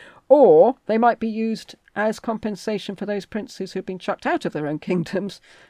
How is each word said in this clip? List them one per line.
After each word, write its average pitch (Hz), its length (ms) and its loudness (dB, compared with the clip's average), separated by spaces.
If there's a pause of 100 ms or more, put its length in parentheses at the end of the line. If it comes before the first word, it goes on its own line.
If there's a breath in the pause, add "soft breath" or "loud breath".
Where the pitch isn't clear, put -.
(280 loud breath)
Or 226 480 6 (120)
they 220 100 0
might 233 220 2
be 226 100 -4
used 220 460 -6 (200)
as 214 240 -2
compensation 214 760 -6
for 190 100 -10
those 202 200 -6
princes - 480 -10
who've 190 120 -8
been 185 140 -10
chucked - 260 -8
out 311 200 -2
of - 80 -6
their 151 140 -6
own 151 120 -4
kingdoms 180 600 -4 (300 loud breath)